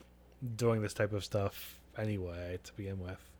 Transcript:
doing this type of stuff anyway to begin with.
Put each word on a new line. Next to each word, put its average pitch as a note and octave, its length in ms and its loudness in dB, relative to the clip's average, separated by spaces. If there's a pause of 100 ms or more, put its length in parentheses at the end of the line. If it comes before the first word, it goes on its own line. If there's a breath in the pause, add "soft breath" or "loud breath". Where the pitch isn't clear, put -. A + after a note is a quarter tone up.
(560)
doing A2+ 260 6
this G#2 120 0
type G#2 180 4
of G2+ 120 0
stuff - 560 -2 (180)
anyway F2+ 640 -2
to - 120 -16
begin G2 260 -4
with. F2+ 200 -6 (200)